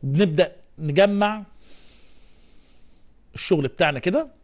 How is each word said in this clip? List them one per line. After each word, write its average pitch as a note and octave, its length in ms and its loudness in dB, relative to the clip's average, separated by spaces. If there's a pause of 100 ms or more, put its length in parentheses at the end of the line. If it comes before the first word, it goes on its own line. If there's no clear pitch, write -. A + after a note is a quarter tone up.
بنبدأ D#3 540 2 (220)
نجمع G3+ 640 0 (1900)
الشغل D3 340 0
بتاعنا D3 300 -2
كده. G3 300 -2 (160)